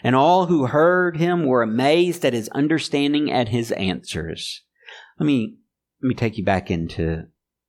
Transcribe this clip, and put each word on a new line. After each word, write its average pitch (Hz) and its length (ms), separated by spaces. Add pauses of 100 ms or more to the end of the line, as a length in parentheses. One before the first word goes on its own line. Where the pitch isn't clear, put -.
And 123 100
all 175 320
who 160 200
heard 170 500
him 170 300
were 127 160
amazed 147 640
at 135 80
his 113 180
understanding, 147 800
at 123 160
his 117 240
answers. 82 880 (560)
Let 156 80
me, 123 300 (460)
let 131 60
me 123 60
take 113 240
you 95 60
back 95 260
into 82 540 (440)